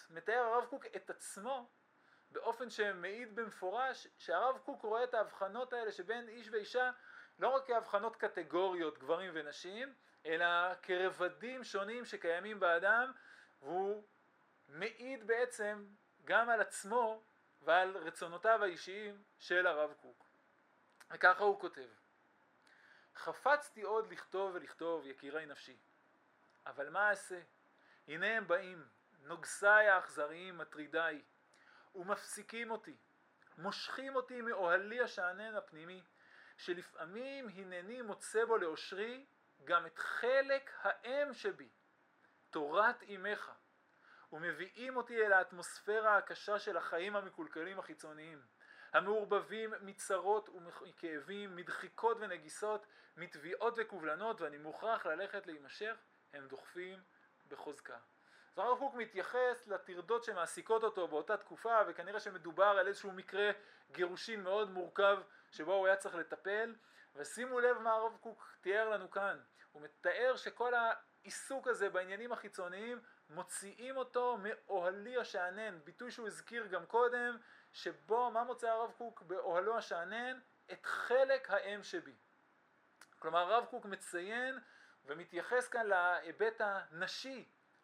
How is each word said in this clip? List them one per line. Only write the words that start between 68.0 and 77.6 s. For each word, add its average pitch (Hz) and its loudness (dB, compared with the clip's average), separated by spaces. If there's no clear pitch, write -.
קוק - -16
תיאר 214 2
לנו 190 -2
כאן. 196 -2
הוא 151 -18
מתאר 180 2
שכל 240 -2
העיסוק - -2
הזה 202 2
בעניינים 190 -4
החיצוניים 214 -8
מוציאים 196 -10
אותו 247 0
מאוהלי 202 -2
השאנן, 196 -4
ביטוי 226 -12
שהוא 233 -8
הזכיר 214 -6
גם 175 -4
קודם, 240 4